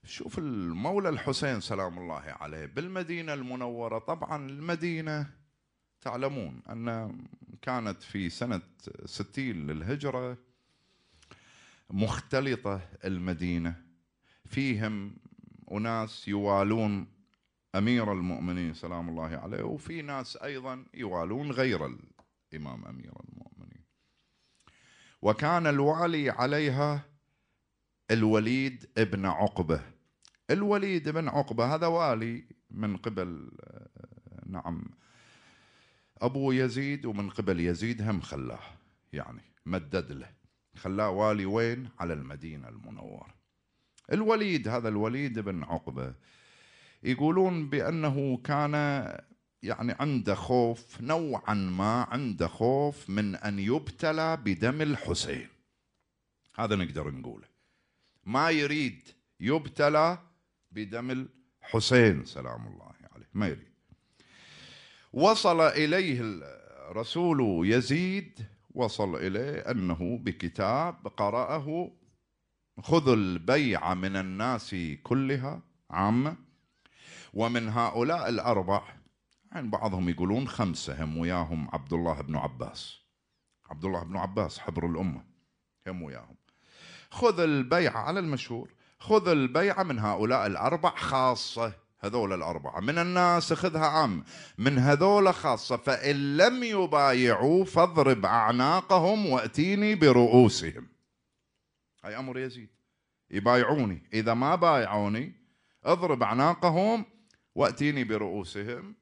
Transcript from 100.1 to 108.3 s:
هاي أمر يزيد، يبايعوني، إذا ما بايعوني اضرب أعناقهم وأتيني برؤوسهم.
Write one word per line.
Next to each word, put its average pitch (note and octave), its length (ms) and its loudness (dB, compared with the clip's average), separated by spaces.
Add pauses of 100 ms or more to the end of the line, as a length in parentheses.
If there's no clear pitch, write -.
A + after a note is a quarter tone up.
هاي G#2+ 140 -10
أمر C3 220 -8
يزيد، B2 300 -10 (600)
يبايعوني، A#2 720 4 (100)
إذا A2 200 2
ما C3+ 220 2
بايعوني A#2 800 2 (500)
اضرب D#3+ 400 2
أعناقهم E3+ 840 2 (500)
وأتيني C#3 480 2
برؤوسهم. G#2 1000 -4